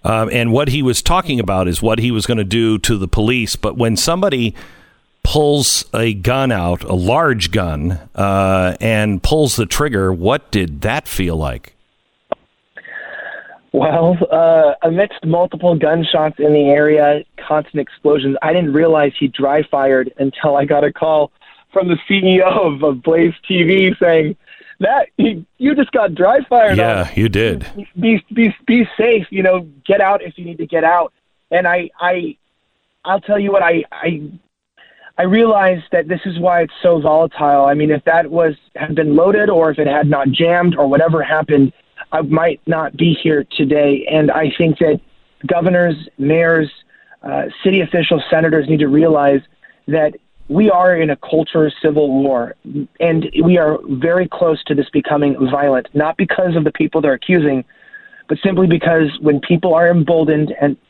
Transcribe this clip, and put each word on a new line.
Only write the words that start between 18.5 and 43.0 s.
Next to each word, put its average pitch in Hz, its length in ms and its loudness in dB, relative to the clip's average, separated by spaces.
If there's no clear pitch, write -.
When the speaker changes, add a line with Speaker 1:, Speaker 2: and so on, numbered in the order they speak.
Speaker 2:
didn't 165 180 0
realize 151 460 2
he 139 100 -2
dry 143 340 -2
fired 135 560 0
until 139 380 -2
I 139 80 0
got 147 200 0
a 143 80 0
call 156 380 0
from 185 180 0
the 165 100 0
C 202 60 0
E 185 280 4
O 185 300 2
of, 139 100 -6
of 135 200 -2
Blaze 165 320 2
T 180 180 0
V 190 360 2
saying, 165 360 2
"That, 226 280 0
you, 180 260 0
you 277 160 0
just 269 180 0
got 202 220 0
dry 240 340 2
fired 214 300 4
Speaker 1:
Yeah, 104 240 0
Speaker 2:
on. - 120 -8
Speaker 1:
you 110 140 2
did. 95 380 -2
Speaker 2:
Be, 226 320 2
be, 226 240 2
be 240 300 2
safe, 220 340 0
you 190 120 -4
know, 185 260 0
get 196 140 2
out 196 220 2
if 175 160 -16
you 175 80 -14
need 170 120 -14
to 165 80 -8
get 160 160 -2
out." 170 300 2
And 180 180 0
I, 175 220 -2
I, 175 380 -4
I'll 190 160 0
tell 208 180 -2
you 202 140 -2
what, 196 100 2
I, 170 300 0
I, 160 300 -6
I 180 60 0
realized 196 680 2
that 165 160 -2
this 175 160 -4
is 175 140 -6
why 175 240 2
it's 160 100 -4
so 170 180 4
volatile. 151 640 2
I 143 80 4
mean, 151 160 0
if 143 140 -2
that 165 260 0
was, 160 240 0
had 156 180 -6
been 151 200 0
loaded 202 360 2
or 165 200 2
if 143 80 -4
it 151 80 0
had 147 220 0
not 139 220 0
jammed 175 440 2
or 143 140 0
whatever 156 340 2
happened, 151 500 0
I 160 100 -2
might 156 440 -2
not 160 300 -4
be 165 160 2